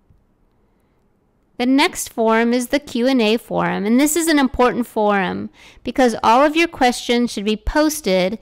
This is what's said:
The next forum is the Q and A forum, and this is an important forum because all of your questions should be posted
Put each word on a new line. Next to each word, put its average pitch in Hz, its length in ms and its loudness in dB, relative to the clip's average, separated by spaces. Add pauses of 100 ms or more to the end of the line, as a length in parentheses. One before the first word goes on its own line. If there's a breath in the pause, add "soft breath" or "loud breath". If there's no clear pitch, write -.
(1600)
The 240 60 -4
next 277 480 0
forum 226 400 2
is 247 140 0
the 285 120 0
Q 247 280 -4
and 262 160 2
A 214 160 2
forum, 180 480 -4
and 226 120 2
this 294 160 2
is 330 140 -2
an 302 100 4
important 247 480 0
forum 202 640 -2 (360 loud breath)
because 247 380 0
all 240 220 4
of 302 100 0
your 330 140 0
questions 240 640 -2
should 202 140 -8
be 214 100 -2
posted 220 840 -2